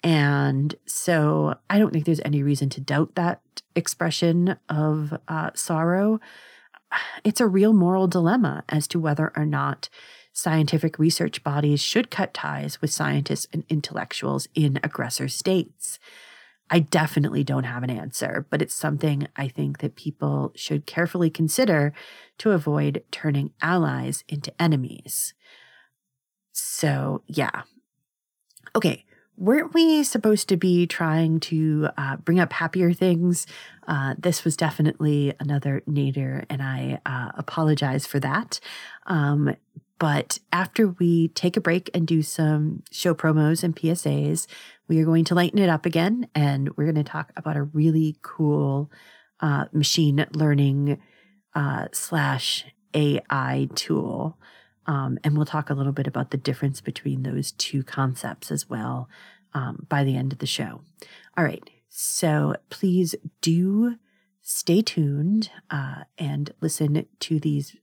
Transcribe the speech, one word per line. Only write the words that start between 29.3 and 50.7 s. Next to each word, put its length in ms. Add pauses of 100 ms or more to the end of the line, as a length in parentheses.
weren't 380
we 280
supposed 460
to 80
be 320
trying 500
to, 580
uh, 200
bring 240
up 140
happier 380
things? 540 (400)
Uh, 320
this 260
was 120
definitely 840
another 480
nadir, 640
and 140
I, 420
uh, 300
apologize 720
for 100
that. 400 (480)
Um, 480 (440)
but 420 (120)
after 360
we 400
take 280
a 40
break 340
and 120
do 160
some 680
show 240
promos 480
and 140
P 140
S 140
As, 440 (400)
we 120
are 40
going 200
to 100
lighten 240
it 100
up 160
again, 500
and 420
we're 100
gonna 160
talk 340
about 200
a 60
really 600
cool, 680 (500)
uh, 320
machine 600
learning, 640 (560)